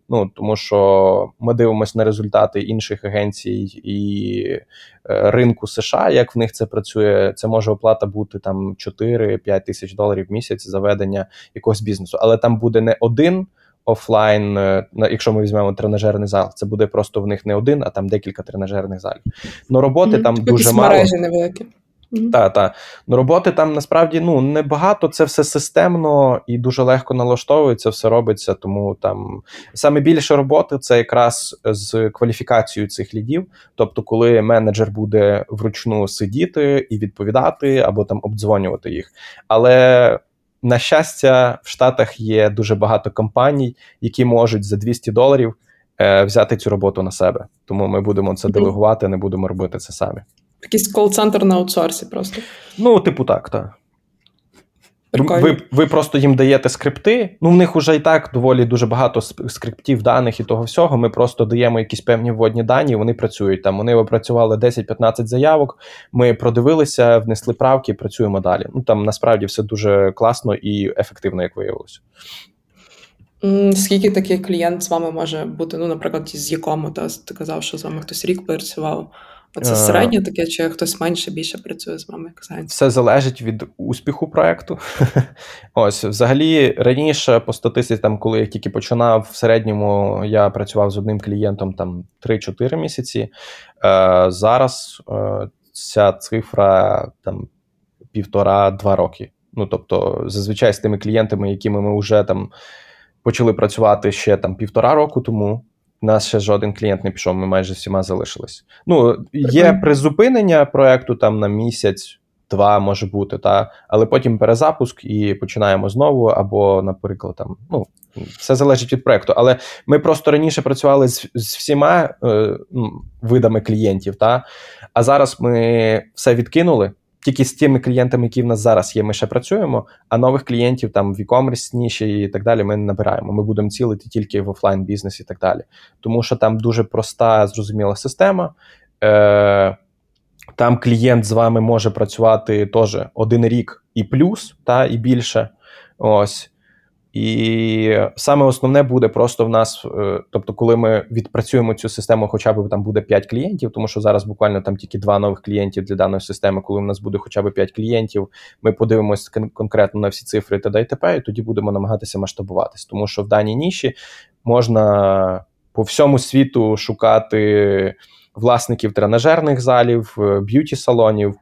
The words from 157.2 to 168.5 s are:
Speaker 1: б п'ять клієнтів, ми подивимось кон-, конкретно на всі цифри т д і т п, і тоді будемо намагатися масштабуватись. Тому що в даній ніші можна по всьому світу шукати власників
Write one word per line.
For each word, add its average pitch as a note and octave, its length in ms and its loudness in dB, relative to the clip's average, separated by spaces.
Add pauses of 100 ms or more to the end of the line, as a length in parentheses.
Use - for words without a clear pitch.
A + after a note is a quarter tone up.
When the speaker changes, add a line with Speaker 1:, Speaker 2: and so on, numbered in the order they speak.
Speaker 1:
б G2+ 80 -4
п'ять F#2+ 220 -4
клієнтів, A2 560 -4 (340)
ми A2 100 2
подивимось G#2+ 560 0
кон-, G#2+ 220 -8
конкретно G#2+ 500 -2
на G2+ 80 0
всі - 160 -10
цифри G#2 340 -4
т G2+ 120 -4
д G#2 100 0
і A#2 40 0
т C3 120 -6
п, F3 200 0
і B2+ 40 -4
тоді A2 220 -8
будемо G#2+ 300 -4
намагатися G2+ 460 -6
масштабуватись. F#2 640 -8
Тому G#2 220 -6
що G#2 160 -6
в G2+ 60 -10
даній G#2+ 280 0
ніші D3+ 380 -4 (500)
можна G2+ 1000 2 (280)
по A2 100 -2
всьому C#3 360 2
світу B2+ 580 0
шукати G#2 1160 0 (400)
власників A#2 580 0